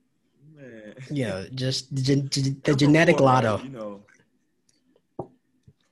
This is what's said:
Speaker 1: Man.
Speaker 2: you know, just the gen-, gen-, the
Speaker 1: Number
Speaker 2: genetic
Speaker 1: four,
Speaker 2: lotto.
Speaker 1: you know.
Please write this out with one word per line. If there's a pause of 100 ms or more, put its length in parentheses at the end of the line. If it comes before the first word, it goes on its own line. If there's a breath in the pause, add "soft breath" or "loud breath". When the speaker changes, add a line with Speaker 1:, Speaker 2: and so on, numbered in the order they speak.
(560)
Speaker 1:
Man. (160)
Speaker 2:
you
know, (100)
just
the
gen-,
gen-,
the
Speaker 1:
Number
Speaker 2:
genetic
Speaker 1:
four,
Speaker 2:
lotto.
Speaker 1:
you
know. (1900)